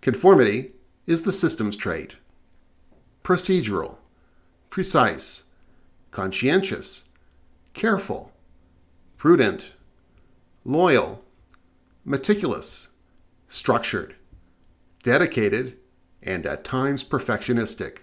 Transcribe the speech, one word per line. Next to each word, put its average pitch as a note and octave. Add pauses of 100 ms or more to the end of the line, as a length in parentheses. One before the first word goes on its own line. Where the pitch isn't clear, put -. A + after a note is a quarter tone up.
Conformity C3 (340)
is E3
the G3+
systems A2
trait. E2 (1080)
Procedural, D#3+ (720)
precise, - (680)
conscientious, C3+ (680)
careful, - (840)
prudent, C#3 (920)
loyal, C3 (840)
meticulous, C#3+ (580)
structured, - (880)
dedicated, A#2+ (440)
and F2+
at C#2+
times C3+
perfectionistic. A2+